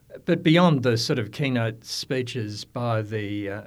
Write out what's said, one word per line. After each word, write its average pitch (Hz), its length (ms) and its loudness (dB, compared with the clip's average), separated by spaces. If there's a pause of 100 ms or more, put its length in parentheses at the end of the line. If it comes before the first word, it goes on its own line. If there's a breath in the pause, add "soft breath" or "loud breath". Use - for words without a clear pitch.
(240)
But 170 180 0
beyond 165 400 6
the 117 160 4
sort 127 200 -2
of 104 120 -2
keynote 120 540 -2
speeches 117 800 -6
by 117 380 -2
the, 104 460 -4
uh, 101 180 -6